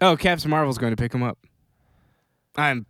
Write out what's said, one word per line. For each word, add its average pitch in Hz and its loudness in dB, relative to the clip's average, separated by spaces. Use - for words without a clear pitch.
Oh, 185 6
Captain 165 0
Marvel's 147 0
going 117 -2
to - -
pick 120 -4
him 123 -2
up. 123 -4
I'm 139 -2